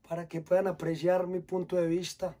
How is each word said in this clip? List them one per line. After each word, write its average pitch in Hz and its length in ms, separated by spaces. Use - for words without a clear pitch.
para 165 220
que 160 140
puedan 190 260
apreciar 170 580
mi 180 140
punto 180 340
de 170 140
vista 175 520